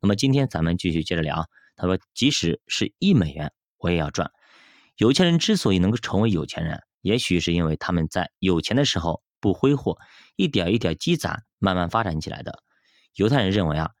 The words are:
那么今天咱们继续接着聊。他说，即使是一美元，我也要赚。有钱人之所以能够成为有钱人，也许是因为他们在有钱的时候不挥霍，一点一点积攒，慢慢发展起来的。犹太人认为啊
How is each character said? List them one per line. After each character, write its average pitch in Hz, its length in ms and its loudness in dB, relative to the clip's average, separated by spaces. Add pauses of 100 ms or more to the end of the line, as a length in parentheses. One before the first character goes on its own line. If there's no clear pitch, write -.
那 98 80 2
么 104 80 4
今 135 160 2
天 135 160 2
咱 82 160 -2
们 85 140 0
继 90 120 0
续 80 140 0
接 87 120 -4
着 82 40 -2
聊。 78 300 -4 (260)
他 - 100 -4
说， 92 120 2 (160)
即 135 160 2
使 85 360 -2
是 - 320 -4
一 190 140 2
美 82 220 2
元， 76 180 -8 (240)
我 87 140 -4
也 87 80 2
要 76 120 -2
赚。 78 200 -4 (680)
有 113 160 4
钱 180 140 4
人 170 120 4
之 202 200 2
所 101 160 2
以 92 40 4
能 90 120 4
够 117 80 0
成 - 240 -2
为 113 80 2
有 78 160 0
钱 82 180 -8
人， 78 160 -6 (220)
也 107 160 0
许 87 220 0
是 85 120 -2
因 85 140 2
为 78 100 0
他 - 160 -6
们 82 160 0
在 87 300 -4
有 90 240 2
钱 - 120 -2
的 139 120 2
时 - 120 -2
候 82 240 -4 (160)
不 101 140 0
挥 139 220 2
霍， - 240 -4 (360)
一 190 140 0
点 95 240 0
一 117 60 2
点 87 180 -2
积 170 220 0
攒， 82 240 -6 (160)
慢 92 180 2
慢 87 140 0
发 113 140 0
展 78 180 -4
起 - 80 -10
来 - 120 -12
的。 - 200 -14 (520)
犹 104 140 0
太 131 140 2
人 95 80 0
认 98 160 2
为 76 100 -2
啊 80 140 -2 (100)